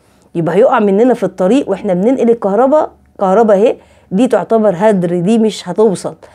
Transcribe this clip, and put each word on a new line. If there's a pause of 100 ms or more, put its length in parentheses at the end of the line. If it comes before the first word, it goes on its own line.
(340)
يبقى
هيقع
مننا
في
الطريق
واحنا
بننقل
الكهرباء. (300)
كهرباء
اهي، (340)
دي
تعتبر
هدر،
دي
مش
هتوصل. (200)